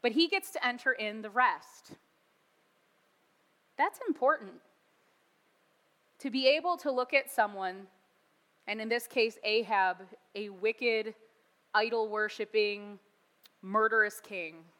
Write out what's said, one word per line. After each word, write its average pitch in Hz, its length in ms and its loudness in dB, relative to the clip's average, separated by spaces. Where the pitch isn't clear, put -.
But 240 100 0
he 320 160 4
gets 381 240 -2
to - 140 -2
enter 247 260 0
in 214 300 -4
the 214 80 -10
rest. 202 600 0
That's 320 280 0
important. 262 460 0
To 277 100 -6
be 262 180 4
able 320 300 4
to 294 120 -4
look 247 240 -2
at 269 160 2
someone, 196 560 -2
and 214 140 -4
in 220 100 -6
this 233 160 0
case, 226 360 0
Ahab, 202 540 2
a 208 160 -8
wicked, 220 640 -2
idol-worshiping, 214 1200 -2
murderous 214 580 0
king 165 360 -12